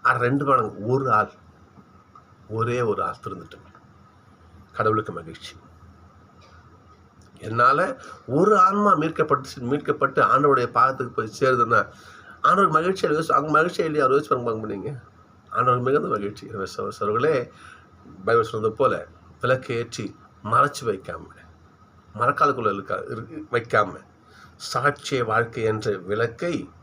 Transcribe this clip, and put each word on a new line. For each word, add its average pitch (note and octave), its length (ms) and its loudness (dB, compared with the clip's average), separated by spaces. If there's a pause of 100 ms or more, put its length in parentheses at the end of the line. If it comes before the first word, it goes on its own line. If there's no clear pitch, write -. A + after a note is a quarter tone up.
ஆ, B2 80 2
ரெண்டு B2+ 320 0
பேர், C3 180 2 (240)
ஒரு C3 260 0
ஆள், G#2+ 200 2 (1160)
ஒரே A#2 320 -2
ஒரு G2+ 220 0
ஆள் - 200 -6
திருந்தட்டுமே. - 480 -14 (1000)
கடவுளுக்கு G#2+ 400 -2
மகிழ்ச்சி. D#2+ 440 -16 (1800)
என்னால B2 640 2 (260)
ஒரு F#3+ 320 4
ஆன்மா G3 360 6
மீட்கப்பட்டு, D#3 640 0
மீட்கப்பட்டு C#3+ 680 0
ஆண்டவருடைய B2+ 480 4
பாதத்துக்கு B2+ 420 0
போய் A2 280 -6
சேருதுன்னா, A#2+ 480 2 (540)
ஆண்டவருக்கு E3 360 4
மகிழ்ச்சியா F3 320 0
யோசி-, D#3 220 0
அவங்க D3+ 300 4
மகிழ்ச்சியா F3 220 0
இல்லையா? D3+ 200 0
அவர் C3 120 4
யோசிச்சு D3 120 0
பாருங்க, A#2+ 220 0
பாருங்க A2 160 -6
நீங்க. G2+ 240 -8 (600)
ஆண்டவருக்கு B2 320 0
மிகுந்த C3+ 260 0
மகிழ்ச்சி. G2+ 380 -6
எனவே G2 200 -8 (100)
சகோ-, G2+ 240 -8
சகோதரர்களே, A#2 500 0 (720)
பைபிள் A2+ 200 4
சொல்றது A2 300 -2
போல A2+ 320 0 (340)
விளக்கு B2+ 340 -2
ஏற்றி A#2 420 -8 (280)
மறைச்சு C3 400 0
வைக்காம, G2 400 -6 (920)
மரக்காலுக்குள்ள B2+ 580 0
இருக்கா-, G2 360 -6
இருக்கு-, C#3 420 -12
வைக்காம, A#2+ 580 0 (640)
சாட்சிய C3+ 520 -2
வாழ்க்கை A2+ 380 -2
என்ற A2 340 0
விளக்கை A2+ 720 -4 (120)